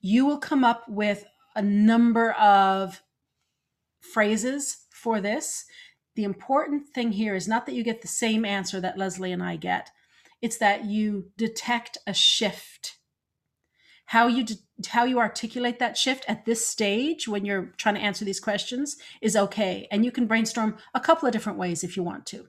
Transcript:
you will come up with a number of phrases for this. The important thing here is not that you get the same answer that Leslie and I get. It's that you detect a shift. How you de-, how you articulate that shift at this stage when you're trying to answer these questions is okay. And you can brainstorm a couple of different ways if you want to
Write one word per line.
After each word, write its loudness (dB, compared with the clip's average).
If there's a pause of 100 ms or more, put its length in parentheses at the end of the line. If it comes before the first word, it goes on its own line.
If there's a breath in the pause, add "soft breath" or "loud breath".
you 4
will 2
come 0
up 2
with -2 (300)
a -2
number 6
of 6 (960)
phrases -2
for -4
this. -4 (500 loud breath)
The -2
important -2
thing -2
here -2
is -4
not 0
that -8
you -4
get -4
the -14
same 0
answer -4
that -4
Leslie -4
and -4
I -4
get. -4 (520 soft breath)
It's -4
that 2
you -4
detect -4 (100)
a -6
shift. 0 (1080 soft breath)
How 4
you 2
de-, -6 (320)
how 2
you 2
articulate -2
that -2
shift -2
at -4
this 0
stage -2
when -2
you're -4
trying 0
to -6
answer -2
these -4
questions -6 (240 loud breath)
is 2
okay. 0
And 2
you 0
can 0
brainstorm 0 (160 loud breath)
a 0
couple 4
of 2
different -4
ways -4
if -8
you -4
want -8
to -16